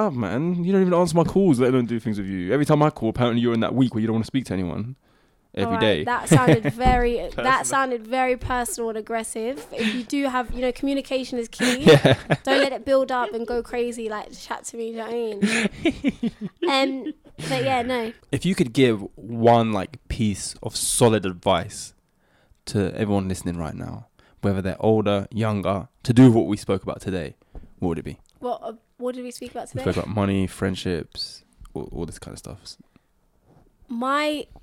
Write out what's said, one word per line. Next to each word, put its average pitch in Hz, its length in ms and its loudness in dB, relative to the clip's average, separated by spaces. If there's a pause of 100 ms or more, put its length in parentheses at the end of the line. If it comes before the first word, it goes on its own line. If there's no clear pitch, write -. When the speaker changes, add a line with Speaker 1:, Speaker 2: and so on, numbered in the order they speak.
Speaker 1:
up, 170 60 -2
man. 135 500 -2
You 175 80 0
don't 196 100 6
even 180 140 4
answer 170 200 2
my 170 80 6
calls, 175 360 4
let 127 120 6
alone 131 140 4
do 117 140 -2
things 110 180 -4
with 101 100 -6
you. 92 240 -2
Every 143 140 4
time 151 160 6
I 151 80 6
call, 110 200 -2
apparently 120 320 2
you're 120 120 2
in 113 60 2
that 110 160 0
week 123 180 4
where 110 80 0
you 110 60 0
don't 110 80 0
wanna 110 100 0
speak 131 200 -2
to - 80 -6
anyone. 95 420 -4 (640)
Every 98 100 0
Speaker 2:
All - 80 -2
right, - 40 -2
Speaker 1:
day. 98 240 4
Speaker 2:
that - 240 -2
sounded 240 360 6
Speaker 1:
<laughs> 214 100 -2
Speaker 2:
very, 240 420 2
that 175 180 -6
Speaker 1:
Personal. 262 300 2
Speaker 2:
sounded 262 420 -2
very 254 300 0
personal 240 540 -4
and 220 80 -6
aggressive. 226 760 -6
If 220 240 -2
you 247 80 -4
do 277 240 -2
have, 254 260 -2
you 247 60 -6
know, 247 140 0
communication 269 640 -4
is 226 80 -6
key. 247 300 0
Speaker 1:
<laughs> 269 80 -6
Yeah. 147 320 6 (260)
Speaker 2:
Don't 269 160 2
let 277 140 0
it 247 100 -8
build 269 260 2
up 247 240 -2
and 226 140 -6
go 240 160 -4
crazy. 240 460 -6
Like, 214 280 -10
chat - 280 -12
to - 100 -12
me, 233 160 -8
do - 0 -
you 226 60 -10
know 220 80 -8
what 226 80 -8
I 226 760 0 (200)
mean? - 220 -4 (340)
Speaker 1:
<laughs> - 20 2
Speaker 2:
Um, 269 440 -2 (360)
but 262 140 -2
yeah, 262 200 0
no. 240 280 -4 (220)
Speaker 1:
If 135 120 -4
you 170 80 2
could 127 200 0
give 120 260 4 (160)
one, 117 560 4
like, 95 380 -4
piece - 520 -2
of - 140 -10
solid 110 500 4
advice 92 680 -2 (720)
to 101 280 -2
everyone 101 360 0
listening 87 280 -6
right 80 180 -8
now, 90 320 -12 (340)
whether 98 200 0
they're 92 200 -4
older, 101 500 2
younger, 101 560 -2 (160)
to 127 100 0
do 127 200 10
what 107 140 4
we 104 100 -2
spoke 98 260 -2
about - 160 -8
today, 90 360 -6 (440)
what 95 100 -2
would 82 100 -2
it 71 40 -10
be? 69 160 -12 (200)
Speaker 2:
What, 247 220 -6
uh, 226 120 -12 (240)
what 247 180 -6
did 247 80 -12
we 247 80 -12
speak 240 200 -16
about - 220 -12
Speaker 1:
We 247 60 -6
Speaker 2:
today? 262 120 -2
Speaker 1:
spoke - 120 -2
about - 100 -8
money, 98 340 0
friendships, - 1000 -6 (280)
all, - 200 -8
all 85 120 -6
this 78 140 -14
kind - 140 -14
of - 60 -16
stuff. - 360 -16 (1120)
Speaker 2:
My 285 600 -2 (160)